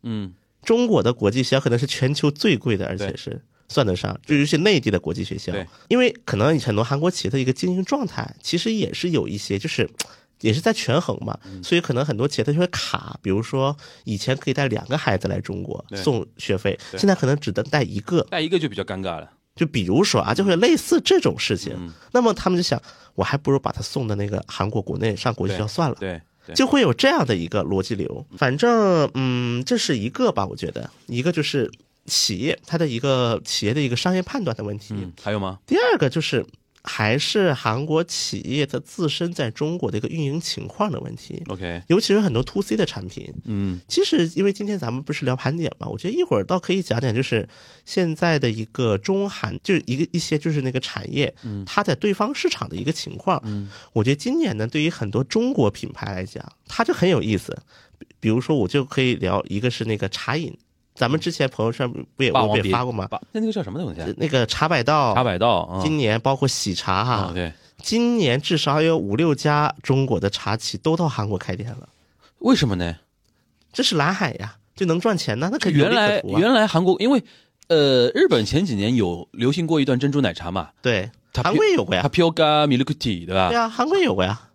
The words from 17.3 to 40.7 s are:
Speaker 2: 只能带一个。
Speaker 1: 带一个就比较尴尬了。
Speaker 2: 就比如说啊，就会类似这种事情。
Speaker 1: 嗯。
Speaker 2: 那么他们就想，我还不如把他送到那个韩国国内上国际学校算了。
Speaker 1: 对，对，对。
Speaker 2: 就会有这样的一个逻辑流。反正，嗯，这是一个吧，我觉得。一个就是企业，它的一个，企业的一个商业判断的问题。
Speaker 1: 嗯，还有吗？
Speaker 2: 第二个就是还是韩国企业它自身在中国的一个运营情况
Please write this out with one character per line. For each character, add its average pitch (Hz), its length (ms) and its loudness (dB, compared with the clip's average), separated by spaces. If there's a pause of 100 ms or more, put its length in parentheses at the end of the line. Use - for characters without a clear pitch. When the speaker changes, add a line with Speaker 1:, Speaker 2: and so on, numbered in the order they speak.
Speaker 2:
只 117 120 -6
能 107 140 -2
带 143 180 0
一 98 160 -4
个。 170 300 0
Speaker 1:
带 175 120 -2
一 160 80 -2
个 180 100 2
就 156 80 -2
比 104 80 -6
较 98 80 -4
尴 95 160 -6
尬 87 200 -6
了。 76 100 -16 (260)
Speaker 2:
就 165 120 0
比 107 180 -2
如 113 180 4
说 139 160 4
啊， 95 140 0
就 165 100 0
会 196 120 4
类 240 200 4
似 - 240 2
这 370 200 4
种 110 180 2
事 - 180 0
情。 - 220 -6
Speaker 1:
嗯。 87 140 -10 (200)
Speaker 2:
那 247 100 4
么 226 120 4
他 - 160 0
们 180 80 2
就 175 60 2
想， - 180 -2 (320)
我 98 100 0
还 - 140 0
不 135 140 0
如 135 80 4
把 110 120 -2
他 - 100 -8
送 120 260 -4
到 104 80 -2
那 101 120 -2
个 101 200 -4
韩 - 220 -2
国 107 120 -2
国 - 160 -6
内 107 180 0
上 117 180 -2
国 95 140 -4
际 98 60 -2
学 90 60 -6
校 104 80 -2
算 156 220 -2
了。 - 100 -4
Speaker 1:
对， 95 100 -6
对， 85 120 -10 (260)
对。 82 80 -10
Speaker 2:
就 262 100 4
会 277 160 2
有 165 100 4
这 269 160 2
样 277 160 4
的 120 120 2
一 85 120 -2
个 98 160 -2
逻 95 180 0
辑 107 120 -4
流。 - 320 -8 (100)
反 131 220 0
正， 202 560 4
嗯， 123 500 -2
这 240 140 0
是 165 180 0
一 110 140 -2
个 233 220 0
吧， 98 160 -2
我 - 80 -10
觉 - 160 -6
得。 - 180 -10 (160)
一 120 160 -4
个 165 100 0
就 160 120 -2
是 139 280 -2 (360)
企 - 320 0
业， 147 260 -2
它 165 140 -2
的 165 80 2
一 117 120 -2
个， 123 460 2
企 - 220 -2
业 113 80 2
的 151 40 0
一 139 80 0
个 120 80 0
商 185 200 0
业 185 80 0
判 262 200 -6
断 117 140 -4
的 110 60 -8
问 104 160 -6
题。 107 180 -10
Speaker 1:
嗯， 90 240 -8
还 104 100 -4
有 104 80 -2
吗？ 95 280 -6
Speaker 2:
第 - 100 0
二 480 220 4
个 143 100 2
就 165 100 -2
是 135 240 -2 (400)
还 110 340 0
是 180 360 2
韩 120 320 -2
国 156 180 2
企 - 360 -6
业 143 260 -2
它 143 140 -6
自 - 280 -4
身 170 240 -2
在 143 180 -4
中 156 280 -4
国 131 120 -2
的 104 80 -4
一 110 40 -4
个 - 80 -6
运 160 120 -6
营 147 200 -2
情 - 260 -8
况 202 240 -2